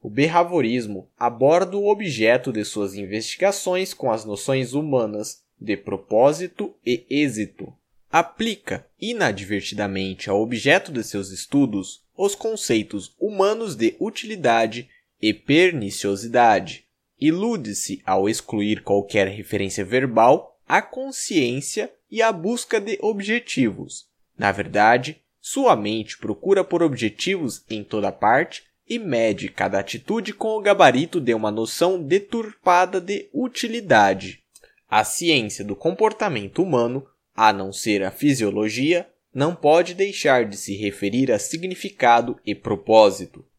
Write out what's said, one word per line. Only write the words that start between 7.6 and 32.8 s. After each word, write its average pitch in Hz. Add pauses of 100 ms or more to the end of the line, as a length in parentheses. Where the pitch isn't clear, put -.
Aplica, 170 (120)
inadvertidamente 101
ao 101
objeto 123
de 120
seus 95
estudos, 104 (140)
os 196
conceitos -
humanos 208
de 113
utilidade 127 (320)
e 107
perniciosidade. 113 (340)
Ilude-se 156
ao 95
excluir 107
qualquer 101
referência 101
verbal 120
à 180
consciência 202 (180)
e 214
à 226
busca 214
de 202
objetivos. 202 (300)
Na 104
verdade, 113 (200)
sua 254
mente 107
procura 180
por 170
objetivos 143
em 110
toda 101
parte 123 (200)
e 233
mede 113
cada 98
atitude 202
com 220
o 214
gabarito 170
de 120
uma 110
noção 170
deturpada 185